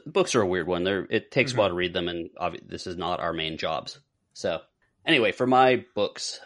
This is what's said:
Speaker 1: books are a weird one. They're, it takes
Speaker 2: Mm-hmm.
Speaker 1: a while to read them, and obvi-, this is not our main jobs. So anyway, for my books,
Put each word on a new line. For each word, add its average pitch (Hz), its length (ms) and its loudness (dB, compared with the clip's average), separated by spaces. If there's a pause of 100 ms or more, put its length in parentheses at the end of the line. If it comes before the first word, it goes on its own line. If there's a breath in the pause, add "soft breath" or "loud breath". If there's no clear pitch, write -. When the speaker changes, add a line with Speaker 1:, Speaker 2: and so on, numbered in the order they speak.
Speaker 1:
books 180 300 0
are 120 80 4
a 98 40 2
weird 90 220 0
one. 87 160 0
They're, 95 240 0
it - 220 -2
takes 127 220 2
Speaker 2:
Mm-hmm. 123 60 -4
Speaker 1:
a 107 40 6
while 98 80 4
to 85 40 -4
read 90 200 -2
them, 87 140 -2
and 85 300 -6
obvi-, 85 300 -6
this - 180 -10
is 90 120 -8
not 87 220 -2
our 85 120 -2
main 80 240 -4
jobs. - 440 -6 (340)
So 95 260 -4 (460)
anyway, 120 260 4
for 127 140 -2
my 127 380 4 (100)
books, - 520 -4